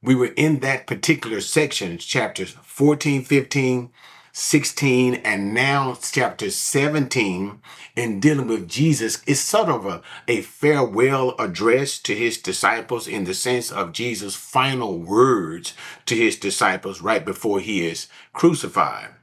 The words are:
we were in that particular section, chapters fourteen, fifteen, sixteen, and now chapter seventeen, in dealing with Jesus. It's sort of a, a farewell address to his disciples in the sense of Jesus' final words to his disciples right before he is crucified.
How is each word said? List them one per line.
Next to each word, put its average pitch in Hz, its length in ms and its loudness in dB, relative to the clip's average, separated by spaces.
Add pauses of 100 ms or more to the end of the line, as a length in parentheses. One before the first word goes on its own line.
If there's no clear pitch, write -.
we 131 140 4
were 123 220 2
in 151 240 2
that 135 260 -2
particular 113 560 -2
section, 101 560 -2
chapters - 640 -4
fourteen, 147 640 0
fifteen, 131 680 0 (420)
sixteen, 127 840 2
and 101 360 -2
now 131 480 0
chapter 110 500 -2
seventeen, 117 1080 -2 (340)
in 117 240 -4
dealing 139 300 4
with 98 200 -2
Jesus. 120 580 0
It's 139 120 2
sort 208 300 2
of 110 180 -2
a, 90 160 -6 (240)
a 113 140 0
farewell 131 960 2
address 113 640 0
to 110 160 -4
his 113 200 -2
disciples - 720 -2
in 101 180 -6
the 92 100 -4
sense 123 360 -2
of 90 220 -6
Jesus' 104 420 -6
final 127 640 -2
words 90 760 2 (340)
to 117 100 0
his 110 200 2
disciples 95 640 -2
right 101 240 -2
before 101 360 -2
he 92 260 -2
is 80 220 -6 (240)
crucified. 76 800 0 (120)